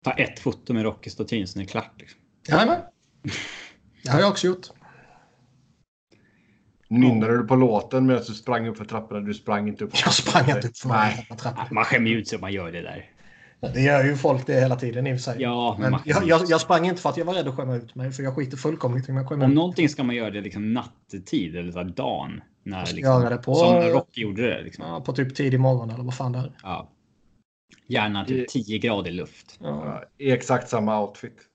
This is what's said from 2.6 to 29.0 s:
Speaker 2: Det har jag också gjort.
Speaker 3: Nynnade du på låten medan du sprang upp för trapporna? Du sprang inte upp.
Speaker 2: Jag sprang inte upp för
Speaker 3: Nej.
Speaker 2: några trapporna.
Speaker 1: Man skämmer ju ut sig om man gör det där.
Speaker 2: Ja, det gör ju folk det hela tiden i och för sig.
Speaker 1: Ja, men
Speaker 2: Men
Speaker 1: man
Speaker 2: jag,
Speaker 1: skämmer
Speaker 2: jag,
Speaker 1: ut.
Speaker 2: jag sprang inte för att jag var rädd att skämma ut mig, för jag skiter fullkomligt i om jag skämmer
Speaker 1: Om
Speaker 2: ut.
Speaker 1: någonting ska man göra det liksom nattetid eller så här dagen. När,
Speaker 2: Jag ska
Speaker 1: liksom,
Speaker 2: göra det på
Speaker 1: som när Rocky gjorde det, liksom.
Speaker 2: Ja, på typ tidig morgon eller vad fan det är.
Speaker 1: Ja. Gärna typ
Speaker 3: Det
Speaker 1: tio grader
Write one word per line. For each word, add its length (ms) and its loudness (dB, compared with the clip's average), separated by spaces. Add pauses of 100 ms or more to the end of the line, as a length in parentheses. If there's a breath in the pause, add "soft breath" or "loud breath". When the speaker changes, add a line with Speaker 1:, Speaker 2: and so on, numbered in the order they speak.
Speaker 2:
Det 60 -6
har 100 6
jag 100 6
också 180 0
gjort. 200 -2 (2250 soft breath)
Speaker 3:
Nynnade 500 6
du 100 0
på 80 6
låten 500 4
medan 220 4
du 60 -10
sprang 340 -2
upp 100 -8
för 80 -10
trapporna? 340 -8
Du 140 -6
sprang 340 -4
inte 160 -6
upp. 80 -8 (140)
Speaker 2:
Jag 80 2
sprang 420 4
inte 120 -2
upp 100 -8
för 120 -6
Speaker 3:
Nej. 400 0
Speaker 2:
några 120 -14
trapporna. 300 -6
Speaker 1:
Man 140 0
skämmer 240 2
ju 100 2
ut 80 -8
sig 80 -8
om 60 -8
man 120 -6
gör 180 -6
det 100 -10
där. 280 -14 (500 soft breath)
Speaker 2:
Ja, 140 -6
det 80 0
gör 220 6
ju 120 4
folk 320 2
det 60 0
hela 220 4
tiden 320 -4
i 60 -2
och 40 -2
för 40 -4 (100)
sig. 100 -4
Speaker 1:
Ja, 320 0
men 80 -4
Speaker 2:
Men 100 2
Speaker 1:
man 140 0
Speaker 2:
jag, 100 2
Speaker 1:
skämmer 140 2
Speaker 2:
jag, 140 6
Speaker 1:
ut. 60 -2
Speaker 2:
jag 120 4
sprang 240 4
inte 160 -2
för 80 0
att 80 -4
jag 80 -2
var 80 -2
rädd 140 -2
att 80 -6
skämma 200 -4
ut 200 -10
mig, 160 -6
för 120 -8
jag 120 -4
skiter 220 -6
fullkomligt 520 -2
i 20 -2
om 60 0
jag 120 -4
skämmer 160 2
Speaker 1:
Om 60 8
Speaker 2:
ut. 40 8
Speaker 1:
någonting 340 4
ska 140 -4
man 120 -2
göra 140 -2
det 120 -6
liksom 320 -4
nattetid 840 -6
eller 160 -6
så 60 -8
här 80 -6
dagen. 560 -6 (220)
När, 160 -8
Speaker 2:
Jag 80 -6
ska 80 -6
Speaker 1:
liksom, 260 4
Speaker 2:
göra 80 2
det 80 -2
på 180 -2
Speaker 1:
som 180 6
när 160 4
Rocky 320 0
gjorde 200 -4
det, 220 0
liksom. 240 -12
Speaker 2:
Ja, 140 -6
på 120 -4
typ 220 -2
tidig 240 2
morgon 300 2
eller 140 -8
vad 120 -6
fan 160 -4
det 80 -4
är. 120 -6 (120)
Speaker 1:
Ja. 260 -10 (1000)
Gärna 380 -2
typ 120 -2
Speaker 3:
Det 140 -4
Speaker 1:
tio 280 -4
grader 320 -2